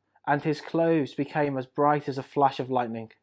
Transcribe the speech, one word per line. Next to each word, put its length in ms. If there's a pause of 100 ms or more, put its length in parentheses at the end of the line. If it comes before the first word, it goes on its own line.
(280)
and 160
his 180
clothes 540
became 420
as 80
bright 420
as 120
a 20
flash 380
of 100
lightning. 420 (120)